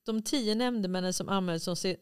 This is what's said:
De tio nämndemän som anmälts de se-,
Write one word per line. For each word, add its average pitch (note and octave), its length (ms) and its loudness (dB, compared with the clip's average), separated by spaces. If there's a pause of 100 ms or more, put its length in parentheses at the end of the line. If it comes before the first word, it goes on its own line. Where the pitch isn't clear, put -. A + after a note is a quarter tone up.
De A3 200 -2
tio G#3+ 320 0
nämndemän G3 580 0
som F3+ 160 -4
anmälts F3+ 360 0
de F3+ 120 0
se-, F#3 260 -2